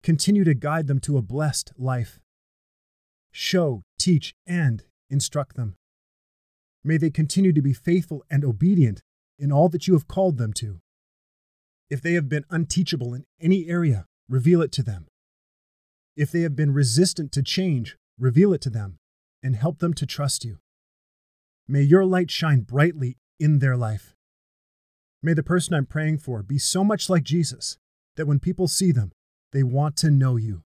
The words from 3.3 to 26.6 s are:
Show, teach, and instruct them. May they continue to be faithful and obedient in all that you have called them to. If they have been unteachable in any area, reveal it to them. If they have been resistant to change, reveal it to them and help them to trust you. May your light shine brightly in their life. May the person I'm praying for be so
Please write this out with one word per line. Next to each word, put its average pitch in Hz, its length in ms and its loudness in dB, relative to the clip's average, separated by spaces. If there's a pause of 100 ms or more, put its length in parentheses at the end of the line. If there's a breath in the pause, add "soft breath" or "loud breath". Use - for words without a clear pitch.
Show, 151 500 -2 (160)
teach, - 380 0 (120)
and 156 360 -2 (260)
instruct 139 480 -4
them. 110 180 -8 (1080)
May 156 140 0
they 156 120 0
continue 170 420 2
to 147 100 2
be 135 120 0
faithful 170 560 -2
and 143 160 0
obedient 131 560 2 (400)
in 143 120 0
all 160 160 6
that 165 180 -4
you 190 60 6
have 156 160 2
called 185 280 0
them 113 140 -4
to. 98 280 -10 (1080)
If 135 120 -6
they 170 100 -4
have 170 160 0
been 147 220 -4
unteachable 160 640 -2
in 127 100 -12 (160)
any 170 300 0
area, 160 360 0 (220)
reveal 139 340 2
it 151 120 -2
to 135 100 -4
them. 92 240 -8 (1120)
If 147 120 0
they 170 120 0
have 151 160 -2
been 147 160 2
resistant 143 580 2
to 139 100 -2
change, 151 540 -2 (240)
reveal 131 320 4
it 156 120 0
to 127 60 -4
them 101 280 -8 (440)
and 131 140 -2
help 143 240 -4
them 170 140 -2
to 139 120 -6
trust - 380 -6
you. 110 140 -12 (1120)
May 143 140 2
your 175 200 6
light 185 260 0
shine 143 340 0
brightly 143 520 -2 (240)
in 151 200 2
their 131 180 0
life. 110 360 -6 (1080)
May 165 100 0
the 156 80 0
person 175 320 -2
I'm 143 120 0
praying 156 320 -2
for 120 260 -8
be 131 160 -4
so 185 240 -2